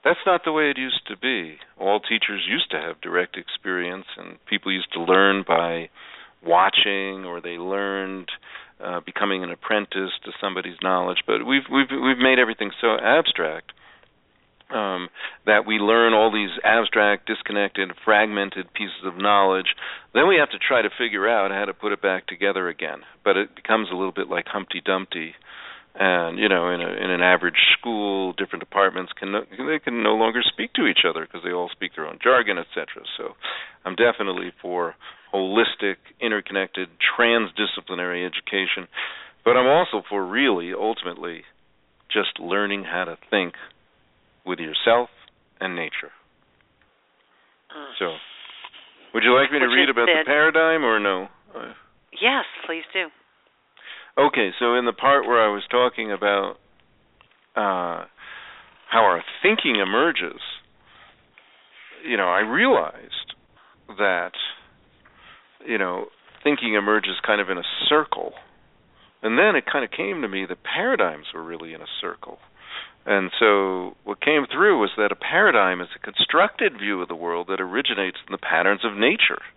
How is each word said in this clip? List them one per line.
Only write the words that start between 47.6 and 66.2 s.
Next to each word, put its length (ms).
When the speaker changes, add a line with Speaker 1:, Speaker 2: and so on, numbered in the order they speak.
Speaker 2:
Mm. 220
Speaker 1:
So, 180
would 120
you 100
like 180
me 60
to 80
Speaker 2:
Which 80
Speaker 1:
read 140
Speaker 2:
is 20
Speaker 1:
about 160
the 140
Speaker 2:
good. 60
Speaker 1:
paradigm 580
or 160
no? 280
Uh, 180
Speaker 2:
Yes, 220
please 260
do. 160
Speaker 1:
Okay, 420
so 160
in 100
the 80
part 340
where 140
I 120
was 180
talking 400
about, 460
uh, 540
how 160
our 180
thinking 340
emerges, 640
you 120
know, 120
I 120
realized 920
that, 340
you 140
know, 280